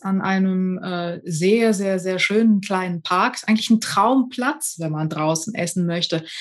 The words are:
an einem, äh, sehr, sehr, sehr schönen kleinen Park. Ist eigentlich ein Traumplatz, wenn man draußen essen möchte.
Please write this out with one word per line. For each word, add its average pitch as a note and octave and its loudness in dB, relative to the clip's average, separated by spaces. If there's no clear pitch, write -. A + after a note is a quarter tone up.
an F#3+ 0
einem, F#3+ 0
äh, F3 -6
sehr, G3 2
sehr, F#3+ 0
sehr F#3 -4
schönen G#3 4
kleinen F#3 -4
Park. G3+ 0
Ist - -12
eigentlich A3 2
ein A3 4
Traumplatz, B3+ 0
wenn D#3+ -4
man D#3 -2
draußen D#3 -2
essen F3 -2
möchte. E3+ -2